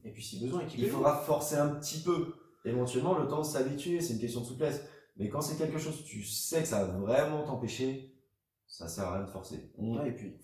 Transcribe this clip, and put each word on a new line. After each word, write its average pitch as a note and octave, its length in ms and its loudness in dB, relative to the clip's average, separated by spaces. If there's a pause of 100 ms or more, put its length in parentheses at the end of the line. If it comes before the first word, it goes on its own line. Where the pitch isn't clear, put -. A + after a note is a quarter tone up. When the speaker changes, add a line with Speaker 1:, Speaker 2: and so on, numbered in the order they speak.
Speaker 1:
Et G#2+ 80 -10
puis A2 100 -12
si G2+ 180 -8
besoin, D#3 220 -2
équipez-vous. B2 260 0
Speaker 2:
il - 20 0
faudra F#3+ 260 6
forcer D3 400 2
un D3 120 6
petit - 340 -4
peu, E3+ 320 2 (300)
éventuellement, B2 540 2
le C#3+ 100 2
temps D3+ 120 0
de D3+ 60 0
s'habituer, C#3+ 540 0
c'est B2 140 0
une G#2+ 60 0
question A#2+ 200 -2
de A2+ 60 -4
souplesse. C3 380 -2 (320)
Mais G2+ 120 0
quand D3 120 -2
c'est D#3 160 -2
quelque D#3 220 0
chose, - 260 -4
tu G#2+ 200 -10
sais - 380 0
que - 60 0
ça G#2 160 4
va F#2 140 -2
vraiment D3 460 4
t'empêcher, C3 680 -2 (540)
ça - 220 -12
sert G2 180 -4
à F2+ 80 -2
rien G2 100 -2
de F#2 60 -10
forcer. - 480 -10
On A2+ 180 -2
Speaker 1:
Ouais, C#3+ 120 0
et A#2+ 40 -4
puis, - 320 -10